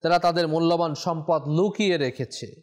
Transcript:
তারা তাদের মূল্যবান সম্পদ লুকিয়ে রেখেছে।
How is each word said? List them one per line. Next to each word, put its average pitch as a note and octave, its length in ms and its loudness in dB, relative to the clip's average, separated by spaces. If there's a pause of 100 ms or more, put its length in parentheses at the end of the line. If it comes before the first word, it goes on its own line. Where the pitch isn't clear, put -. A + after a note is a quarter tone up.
তারা E3+ 140 4
তাদের E3+ 280 2
মূল্যবান E3 480 2
সম্পদ D#3+ 520 -2
লুকিয়ে F3+ 500 2
রেখেছে। B2+ 500 -6 (160)